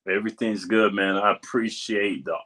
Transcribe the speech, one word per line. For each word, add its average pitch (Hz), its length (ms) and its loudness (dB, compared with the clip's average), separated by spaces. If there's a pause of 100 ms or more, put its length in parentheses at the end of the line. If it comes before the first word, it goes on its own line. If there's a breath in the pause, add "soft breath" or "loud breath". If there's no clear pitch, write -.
Everything's 107 580 -2
good, 107 280 4
man. 98 220 0
I 101 160 4
appreciate 104 920 -2
the 82 100 -2 (100)